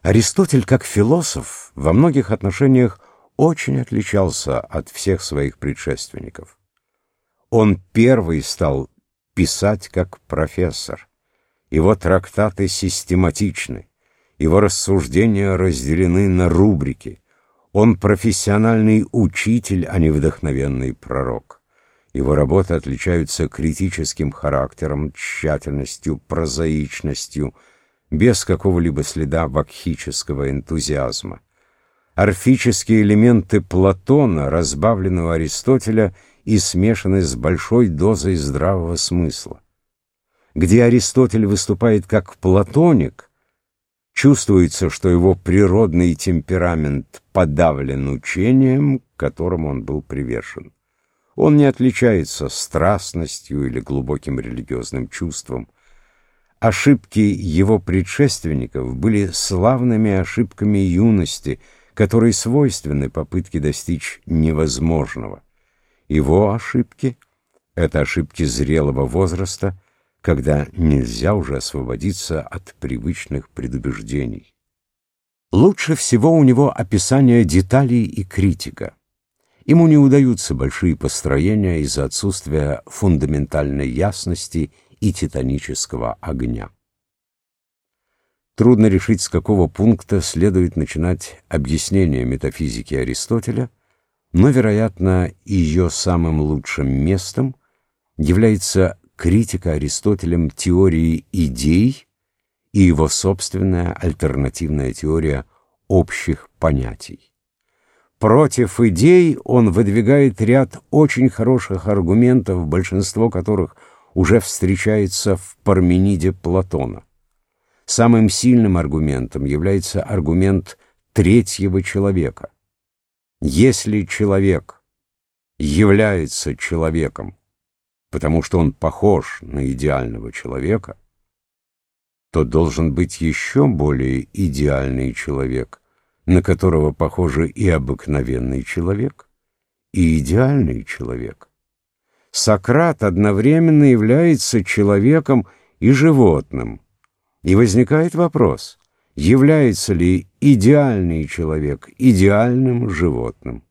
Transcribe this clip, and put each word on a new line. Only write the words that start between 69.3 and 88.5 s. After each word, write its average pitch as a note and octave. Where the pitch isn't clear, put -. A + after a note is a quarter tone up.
когда C#2+
нельзя C#2
уже C#2+
освободиться D2
от -
привычных C2
предубеждений. A#1+
Лучше D#3
всего A#2+
у D#3+
него B2+
описание A#2+
деталей A#2
и -
критика. -
Ему E3
не D3+
удаются C3
большие C#2+
построения E2
из-за C#2+
отсутствия D2
фундаментальной C#2+
ясности E2
и G2
титанического C2
огня. A#1+